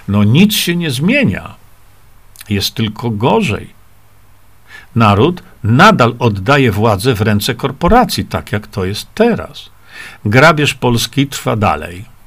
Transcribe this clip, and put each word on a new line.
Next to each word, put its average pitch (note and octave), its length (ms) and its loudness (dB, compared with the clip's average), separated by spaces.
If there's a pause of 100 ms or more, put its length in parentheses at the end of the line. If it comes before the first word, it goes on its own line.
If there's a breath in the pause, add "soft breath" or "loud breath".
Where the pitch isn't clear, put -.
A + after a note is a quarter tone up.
No, G#2 160 2
nic E3 320 4
się E3+ 200 -4
nie E3+ 160 -4
zmienia. D3 640 -2 (920)
Jest G2+ 240 -4
tylko A2+ 360 -6
gorzej. B2+ 600 -2 (1300 loud breath)
Naród A2+ 480 2 (200 soft breath)
nadal B2+ 560 4
oddaje A#2+ 520 2
władzę G#2+ 420 0
w F#2+ 80 -4
ręce A2 340 0
korporacji, F3 720 0
tak - 260 -8
jak G#2 160 -6
to - 180 -6
jest G2 300 -6
teraz. - 540 -2 (560 loud breath)
Grabież C#3+ 480 2
Polski B2+ 540 -2
trwa - 280 -6
dalej, E2+ 500 -2 (220)